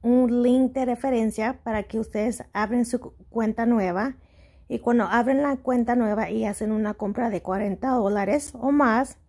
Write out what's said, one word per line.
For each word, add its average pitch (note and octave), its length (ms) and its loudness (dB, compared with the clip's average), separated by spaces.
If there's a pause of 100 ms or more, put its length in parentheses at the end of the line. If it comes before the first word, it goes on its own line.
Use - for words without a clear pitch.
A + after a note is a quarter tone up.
un A#3+ 400 4
link B3+ 300 4
de C4 120 -2
referencia A#3+ 760 -2
para G#3+ 220 -4
que A3 160 -4
ustedes A3 520 -4
abren A3 320 0
su A#3+ 160 -2
cu-, - 140 -18 (160)
cuenta A3+ 340 -2
nueva. A3 520 0 (520)
Y A3+ 120 -6
cuando A#3+ 240 2
abren A#3 360 2
la C#4+ 160 0
cuenta B3 380 0
nueva G#3+ 360 0
y A3 160 -2
hacen G#3+ 260 -4
una G#3+ 220 -2
compra G#3+ 360 -4
de F3+ 120 -6
cuarenta G3 480 -4
dólares G#3 640 0
o B3+ 180 -2
más C4 460 2 (100)